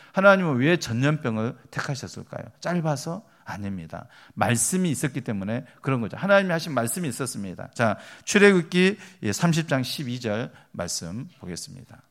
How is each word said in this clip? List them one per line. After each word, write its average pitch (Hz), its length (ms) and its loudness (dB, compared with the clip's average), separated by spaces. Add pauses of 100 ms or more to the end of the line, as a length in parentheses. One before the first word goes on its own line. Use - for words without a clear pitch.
(140)
하나님은 190 420 6
왜 151 220 4
전염병을 123 800 0 (140)
택하셨을까요? - 760 -8 (140)
짧아서? 165 680 -4 (140)
아닙니다. 95 640 -10 (260)
말씀이 120 560 0
있었기 131 320 -2
때문에 110 440 -6 (160)
그런 135 180 0
거죠. 107 160 -6
하나님이 196 360 4
하신 165 220 -4
말씀이 131 340 -2
있었습니다. 98 640 -8
자, 110 240 0 (260)
출애굽기, 190 760 6 (260)
예, 104 100 0
삼십 165 340 2
장 131 160 0
십이 123 360 -6
절 120 320 -4 (200)
말씀 87 560 -8 (120)
보겠습니다. - 720 -14